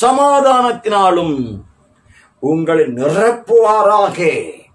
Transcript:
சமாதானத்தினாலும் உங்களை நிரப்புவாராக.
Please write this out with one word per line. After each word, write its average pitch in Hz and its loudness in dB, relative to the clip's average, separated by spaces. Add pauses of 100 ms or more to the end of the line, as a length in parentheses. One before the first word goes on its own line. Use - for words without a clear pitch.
சமாதானத்தினாலும் 214 0 (840)
உங்களை 160 0
நிரப்புவாராக. 202 0 (320)